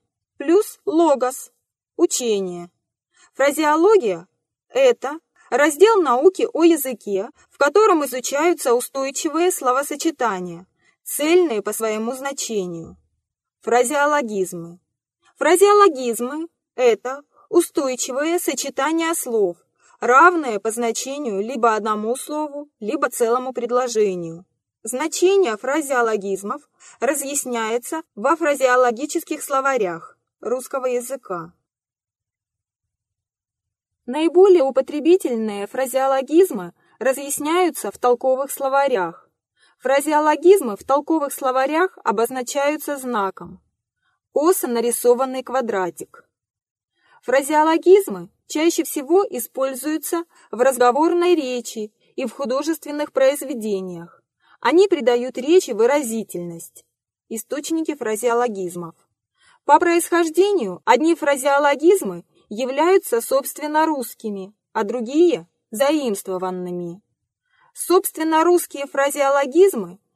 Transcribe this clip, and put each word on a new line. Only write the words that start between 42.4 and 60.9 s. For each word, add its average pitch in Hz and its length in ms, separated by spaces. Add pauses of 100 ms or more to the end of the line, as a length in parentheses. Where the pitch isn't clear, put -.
знаком, 196 640 (720)
косо 311 340
нарисованный 247 760
квадратик. 208 840 (960)
Фразеологизмы 302 1080 (200)
чаще 330 320
всего 311 480
используются 269 960 (260)
в 214 100
разговорной 294 720
речи 247 580 (240)
и 262 100
в 220 60
художественных 294 800
произведениях. 214 1120 (380)
Они 349 280
придают 247 500
речи 294 320
выразительность. 220 1120 (440)
Источники 302 640
фразеологизмов. 214 1000 (680)
По 294 140
происхождению 339 1080
одни 294 300